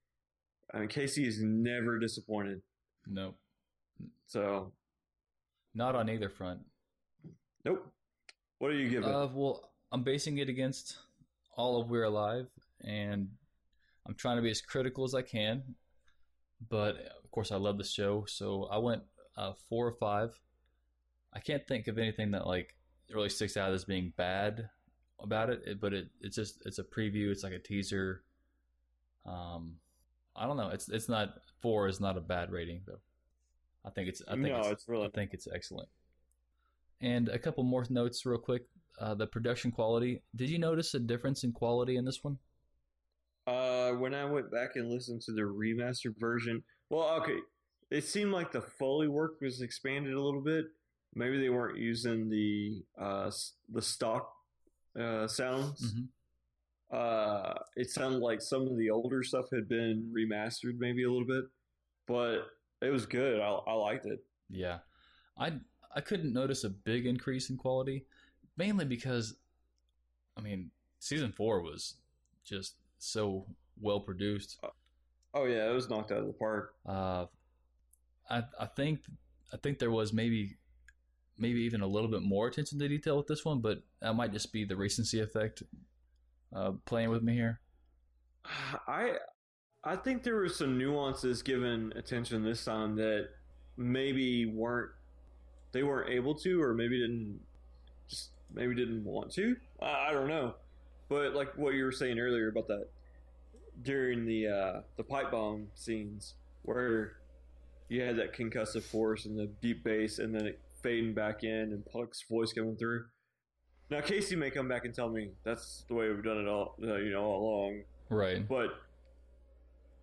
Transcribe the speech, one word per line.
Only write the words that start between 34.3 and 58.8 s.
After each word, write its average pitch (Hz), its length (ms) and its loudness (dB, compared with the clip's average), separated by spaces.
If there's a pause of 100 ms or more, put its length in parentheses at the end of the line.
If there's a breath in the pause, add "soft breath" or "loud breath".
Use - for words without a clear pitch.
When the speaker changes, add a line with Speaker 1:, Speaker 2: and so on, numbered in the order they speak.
Speaker 2:
think 127 160 0
Speaker 1:
No, 127 120 2
Speaker 2:
it's, 107 80 2
Speaker 1:
it's 104 200 -4
really 110 180 0
Speaker 2:
I 104 40 -4
think 101 240 -2
it's - 180 -12
excellent. - 360 -8 (1120)
And 120 260 4
a 117 100 -2
couple - 260 0
more 127 260 4
notes 120 340 2
real 123 140 2
quick. 120 240 0 (380)
Uh, 107 140 -2
the 104 120 0
production 117 460 0
quality. 117 500 2 (140)
Did 127 140 0
you 170 80 0
notice 165 360 2
a 135 60 0
difference 120 440 0
in 120 80 2
quality 120 440 2
in 123 80 0
this 131 180 -4
one? 143 160 -4 (1080)
Speaker 1:
Uh, 127 460 2
when 131 220 2
I 143 120 0
went 143 260 0
back 120 240 -2
and 117 120 0
listened 120 340 -4
to 113 100 -6
the 107 100 2
remastered 113 800 0
version, 117 420 0 (280 soft breath)
well, 156 180 4 (120)
okay, 156 180 0 (520)
it 147 140 0
seemed 202 280 0
like 170 200 0
the 120 80 0
Foley 139 480 2
work 156 320 0
was 127 220 -4
expanded 135 520 -2
a 139 80 2
little 139 200 2
bit. 160 240 2 (480)
Maybe 127 260 2
they 131 100 4
weren't 123 280 0
using 113 500 0
the, 104 560 2 (160)
uh, 98 260 -2
s-, - 280 -6 (180)
the 113 100 0
stock, 120 480 -2 (680)
uh, 113 280 0
sounds. 127 640 -2
Speaker 2:
Mm-hmm. - 1040 -10
Speaker 1:
Uh, 107 580 2 (200)
it 123 160 -2
sounded 131 300 0
like 117 220 2
some 131 260 0
of 127 80 0
the 113 140 4